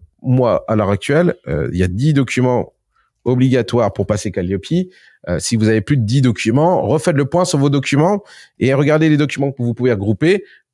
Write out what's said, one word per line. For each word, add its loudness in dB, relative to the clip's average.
moi, 0
à 0
l'heure 0
actuelle, 0
euh, -4
il -4
y 0
a 0
dix 0
documents 0
obligatoires 2
pour -4
passer -4
Calliope. -4
Euh, -2
si -2
vous 2
avez 2
plus -2
de 0
dix 0
documents, 2
refaites 0
le 0
point 0
sur 0
vos 2
documents 0
et 2
regardez 2
les 4
documents -2
que -8
vous -2
pouvez 0
regrouper, 0